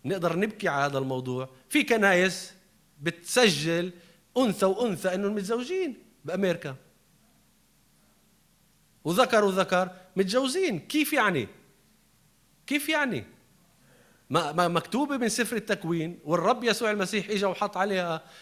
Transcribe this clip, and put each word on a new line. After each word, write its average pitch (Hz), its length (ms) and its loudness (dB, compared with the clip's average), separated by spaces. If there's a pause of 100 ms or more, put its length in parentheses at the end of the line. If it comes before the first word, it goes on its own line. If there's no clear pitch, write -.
نقدر 170 340 -2
نبكي 202 300 -2
على 143 160 0
هذا 139 140 -2
الموضوع، 131 500 -4 (200)
في 294 140 2
كنايس 190 720 2 (480)
بتسجل 170 920 2 (440)
أنثى 214 300 2
وأنثى 190 480 0
إنهم 202 200 -2
متزوجين 247 600 -4 (280)
بأمريكا، 170 520 -2 (2250)
وذكر 214 400 4
وذكر 185 460 2 (260)
متجوزين. 254 640 0
كيف 294 340 -2
يعني؟ 196 360 2 (1160)
كيف 285 220 -2
يعني؟ 269 360 0 (1080)
ما، 151 220 0
ما 175 160 2
مكتوبة 269 480 -2
من 233 120 0
سفر 233 280 -2
التكوين، 170 680 -4
والرب 180 400 0
يسوع 220 260 0
المسيح 202 400 -2
إجا 202 160 0
وحط 196 300 -4
عليها 180 460 -2 (200)